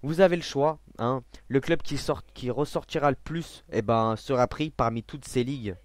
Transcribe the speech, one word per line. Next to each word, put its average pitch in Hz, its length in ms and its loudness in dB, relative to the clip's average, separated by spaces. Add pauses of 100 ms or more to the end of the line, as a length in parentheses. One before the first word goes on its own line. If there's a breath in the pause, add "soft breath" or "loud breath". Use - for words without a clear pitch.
vous 156 200 0
avez 175 160 6
le 170 40 -4
choix, 151 380 0 (180)
hein. 123 240 0 (280 loud breath)
Le 131 100 4
club 160 240 0
qui 143 140 -2
sort, - 260 -4 (100)
qui 123 160 -6
ressortira 143 600 0
le 131 100 0
plus, - 500 -10
eh 113 100 0
ben, 113 340 2
sera 123 320 2
pris 156 240 -4
parmi 117 320 0
toutes 143 220 -14
ces 127 180 0
ligues. 120 420 -4